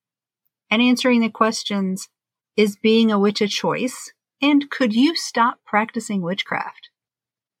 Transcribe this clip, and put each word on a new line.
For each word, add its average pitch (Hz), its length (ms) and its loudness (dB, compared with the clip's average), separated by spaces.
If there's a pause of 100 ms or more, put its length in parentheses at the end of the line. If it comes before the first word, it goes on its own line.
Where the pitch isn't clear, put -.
(680)
and 220 120 2
answering 247 400 2
the 226 80 0
questions, 202 800 -4 (480)
"Is 208 180 2
being 220 360 4
a 208 80 2
witch 208 220 0
a 208 60 2
choice?" 202 640 -6 (300)
And 285 300 2
"Could 226 240 -2
you 294 200 4
stop - 480 -2
practicing 214 580 -4
witchcraft?" - 680 -8 (720)